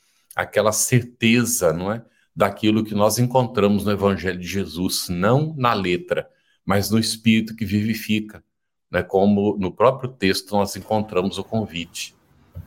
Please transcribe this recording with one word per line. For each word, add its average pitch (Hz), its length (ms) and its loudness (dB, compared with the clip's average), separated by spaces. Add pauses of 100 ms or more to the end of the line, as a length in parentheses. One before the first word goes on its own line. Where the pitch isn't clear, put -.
(360)
aquela 104 360 2
certeza, 117 1000 2
não 92 180 -4
é? 113 120 -6 (320)
Daquilo 107 480 2
que 104 120 -6
nós 107 240 2
encontramos 117 640 2
no 104 80 0
Evangelho 95 480 0
de 87 80 -12
Jesus, 90 640 -4
não 120 480 0
na 120 160 2
letra, 90 560 -2 (360)
mas 98 240 0
no 110 80 2
Espírito 110 580 0
que 110 100 -8
vivifica, 107 760 -4 (460)
né? 90 140 0
Como 101 540 2
no 92 140 -2
próprio 127 380 2
texto - 440 -2
nós 101 220 0
encontramos 98 640 -2
o 95 60 -6
convite. 95 720 -8 (520)